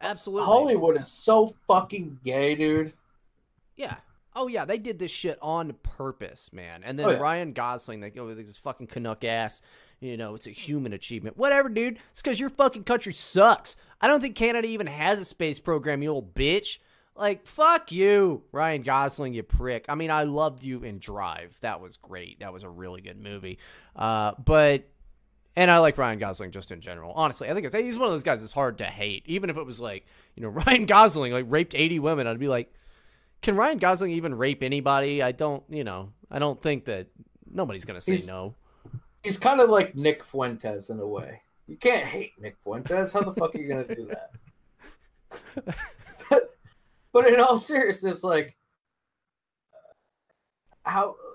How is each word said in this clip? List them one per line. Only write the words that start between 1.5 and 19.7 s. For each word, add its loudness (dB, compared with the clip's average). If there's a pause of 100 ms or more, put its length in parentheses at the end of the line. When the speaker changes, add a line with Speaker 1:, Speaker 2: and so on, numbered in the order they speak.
Speaker 2:
fucking 2
gay, 2
dude. 0 (840)
Speaker 1:
Yeah. -10 (400)
Oh, -4
yeah, -4
they -2
did -8
this -8
shit -6
on -4 (100)
purpose, -10
man. -16
And -8
then 0
Speaker 2:
Oh, 4
yeah. 2
Speaker 1:
Ryan -2
Gosling, -6
like, -16
"Oh, -14
this -18
fucking -12
Canuck -8
ass, -4 (360)
you -10
know, -10
it's -18
a -16
human -6
achievement." -10
Whatever, 2
dude. -2 (140)
It's -16
'cause -2
your -4
fucking 2
country -2
sucks. 4 (220)
I 4
don't 6
think -8
Canada 0
even -4
has 0
a -10
space -4
program, -2
you -2
old -6
bitch. 0 (380)
Like, -2
fuck 4
you, 4
Ryan -2
Gosling, -2
you -6
prick. -2